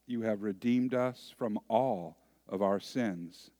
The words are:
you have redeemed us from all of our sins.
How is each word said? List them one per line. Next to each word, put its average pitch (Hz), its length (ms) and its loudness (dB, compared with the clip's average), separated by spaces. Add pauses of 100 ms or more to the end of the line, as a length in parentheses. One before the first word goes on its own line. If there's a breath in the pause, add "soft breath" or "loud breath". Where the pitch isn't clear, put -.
you 117 160 -4
have 107 200 0
redeemed 120 500 2
us 123 460 -2
from 107 200 -2 (100)
all 110 480 0 (320)
of 95 120 -2
our 98 200 4
sins. 92 800 -4